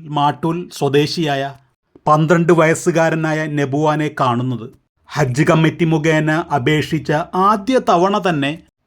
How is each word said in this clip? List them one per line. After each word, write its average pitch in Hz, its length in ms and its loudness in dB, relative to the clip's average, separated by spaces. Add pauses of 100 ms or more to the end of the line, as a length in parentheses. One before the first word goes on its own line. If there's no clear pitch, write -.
മാട്ടൂൽ 147 480 -2 (140)
സ്വദേശിയായ 147 720 0 (640)
പന്ത്രണ്ട് 160 480 4
വയസ്സുകാരനായ 160 840 0 (120)
നെബുവാനെ 147 640 -2
കാണുന്നത്. 123 540 -2 (420)
ഹജ്ജ് 139 340 -2
കമ്മിറ്റി 160 420 2
മുഖേന 156 460 0 (220)
അപേക്ഷിച്ച 147 580 -2 (320)
ആദ്യ 208 400 0
തവണ 196 360 2
തന്നെ 151 320 -2 (360)